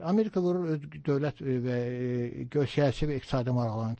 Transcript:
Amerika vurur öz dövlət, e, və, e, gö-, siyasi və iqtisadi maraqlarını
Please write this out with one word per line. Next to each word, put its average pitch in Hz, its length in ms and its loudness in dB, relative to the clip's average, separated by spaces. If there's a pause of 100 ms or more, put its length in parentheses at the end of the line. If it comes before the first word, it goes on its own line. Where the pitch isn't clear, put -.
Amerika 202 400 2
vurur 180 300 0
öz 147 100 -4 (220)
dövlət, 143 340 0
e, 139 140 0 (100)
və, 123 140 0
e, 123 760 -2
gö-, 147 220 2
siyasi 147 340 2
və 143 140 0
iqtisadi 127 340 0
maraqlarını 113 440 0